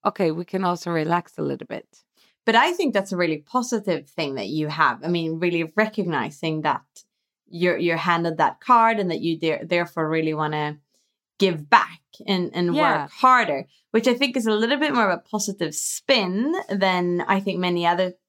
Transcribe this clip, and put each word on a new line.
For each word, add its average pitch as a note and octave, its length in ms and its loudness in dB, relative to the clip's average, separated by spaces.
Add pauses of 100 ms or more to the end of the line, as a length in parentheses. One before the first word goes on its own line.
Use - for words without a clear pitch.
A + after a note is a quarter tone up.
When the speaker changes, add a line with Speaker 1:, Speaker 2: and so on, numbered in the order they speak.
Speaker 1:
okay, F#3+ 260 0
we E3+ 140 -6
can F#3+ 200 -4
also F3 260 -2
relax E3+ 480 -2
a E3 40 -4
little C#3 240 -6
bit. - 200 -12 (580)
Speaker 2:
But A3+ 120 2
I D#4 160 4
think E4+ 200 -2
that's G3 200 -2
a F3+ 40 -4
really D#3+ 220 0
positive G3+ 720 -4
thing C#3+ 260 -6
that G#2 140 -6
you D3+ 200 -4
have. D3 360 0
I D#3+ 40 -2
mean, E3 300 -2
really E3+ 380 -2
recognizing E3 880 -2
that D3+ 200 -2 (640)
you're, F3 320 0
you're E3+ 180 0
handed E3 420 0
that - 220 2
card A3+ 380 4
and F3+ 120 -2
that D#3+ 100 -4
you D#3+ 180 -2
de-, D#3 260 -2
therefore E3+ 440 -2
really D#3+ 260 0
wanna D3+ 440 -4 (600)
give D#3+ 300 0
back - 320 2 (260)
and, F#3 280 -2
and F3 200 0
Speaker 1:
Yeah. C4 280 2
Speaker 2:
work C#3 100 -10
harder, A3+ 540 4 (260)
which A3+ 160 2
I A#3+ 60 4
think B3+ 220 -2
is A3+ 100 0
a A3 60 2
little A#3 260 2
bit C#4+ 160 0
more A3 160 2
of F3 80 0
a - 100 -16
positive G3 460 -4
spin A#3 800 -2 (140)
than F3+ 600 0
I G3 120 2
think G3 200 -4
many F3 260 0
other F3+ 280 0 (140)